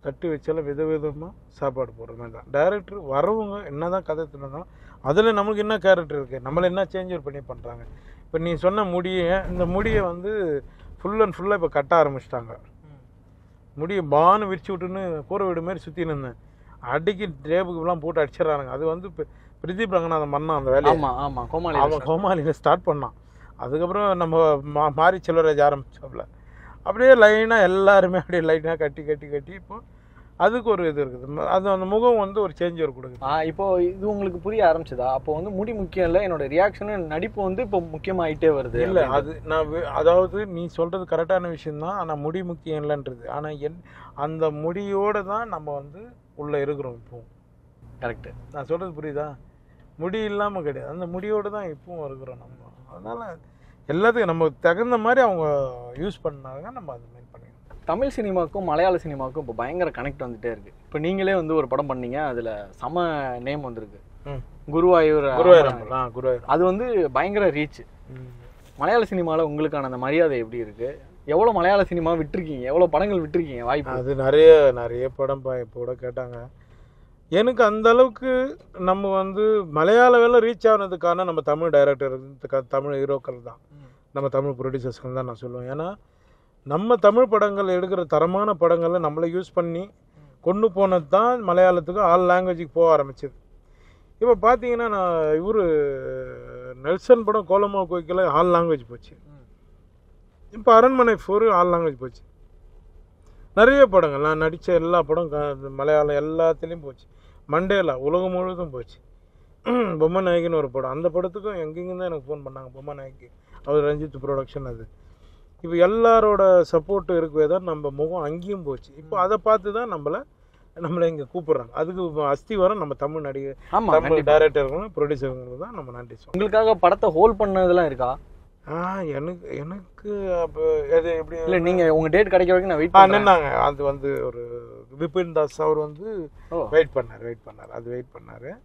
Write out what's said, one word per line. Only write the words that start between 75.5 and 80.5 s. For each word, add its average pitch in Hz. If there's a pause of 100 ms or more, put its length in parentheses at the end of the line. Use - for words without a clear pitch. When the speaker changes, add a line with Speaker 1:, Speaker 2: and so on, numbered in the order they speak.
Speaker 1:
இப்போ 117
கூட 123 (120)
கேட்டாங்க. 123 (1000)
எனக்கு 240
அந்த 220
அளவுக்கு 254 (560)
நம்ம 196 (120)
வந்து 190 (360)
மலையாள 226 (100)
வேலை 240
reach 226